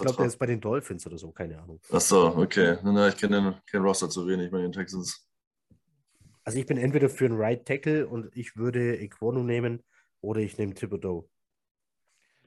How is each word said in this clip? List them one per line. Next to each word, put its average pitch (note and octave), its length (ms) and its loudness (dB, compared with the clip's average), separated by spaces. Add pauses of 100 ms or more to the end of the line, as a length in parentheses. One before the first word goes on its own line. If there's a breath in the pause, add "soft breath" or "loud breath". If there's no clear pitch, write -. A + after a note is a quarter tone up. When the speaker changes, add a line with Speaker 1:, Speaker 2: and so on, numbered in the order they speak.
Speaker 1:
Zweijahresvertrag. B2+ 220 2
Speaker 2:
ist A2+ 120 -4
bei C3+ 60 0
den A#2+ 160 -2
Dolphins G#2+ 460 -4
oder E2 100 -12
so, D#2+ 140 -14
keine D#2+ 300 -10
Ahnung. E2+ 200 -18 (100)
Speaker 1:
Ach F2 100 2
so, F2+ 260 6 (100)
okay. F2 460 4
Na, G2+ 80 2
na, G2+ 180 6
ich - 80 0
kenn G#2 140 0
den, G2 240 2 (140)
kenn G2+ 120 0
Roster F#2+ 280 2
zu F2 180 -6
wenig F2+ 240 -2
bei F#2 100 -2
den F2 100 -4
Texans. F#2 560 -8 (1160)
Speaker 2:
Also A2+ 160 -6
ich B2+ 60 -4
bin C#3 120 0
entweder C3+ 320 4
für C3+ 160 2
einen A2+ 120 2
Right A2+ 280 0
Tackle D3+ 420 0
und A2+ 300 -8
ich - 180 -12
würde A#2+ 440 0
Ekwonu A#2 440 -4
nehmen A#2+ 400 -2 (380)
oder G#2+ 200 -2
ich G2+ 160 -4
nehme G2+ 180 -4
Thibodeau. F#2 520 -6 (1200)